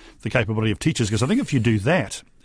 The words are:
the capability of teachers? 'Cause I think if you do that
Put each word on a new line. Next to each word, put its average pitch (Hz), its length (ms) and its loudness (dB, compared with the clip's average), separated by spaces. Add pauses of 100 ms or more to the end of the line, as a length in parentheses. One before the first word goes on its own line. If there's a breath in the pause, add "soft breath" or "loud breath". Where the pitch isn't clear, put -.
(220 loud breath)
the 113 80 -6
capability 110 420 0
of 98 60 -2
teachers? - 320 0
'Cause 110 140 0
I - 20 2
think 220 160 2
if 202 100 -6
you 135 80 2
do 110 200 2
that 123 420 -2 (240)